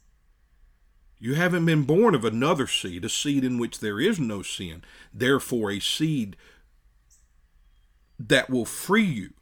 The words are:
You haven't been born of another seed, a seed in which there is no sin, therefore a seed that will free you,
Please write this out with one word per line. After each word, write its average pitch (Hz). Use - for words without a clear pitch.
You 117
haven't 170
been 156
born 185
of 117
another 123
seed, 90
a 110
seed 139
in 123
which -
there 104
is 190
no 110
sin, 85
therefore 123
a 101
seed 139
that 127
will 127
free 214
you, 127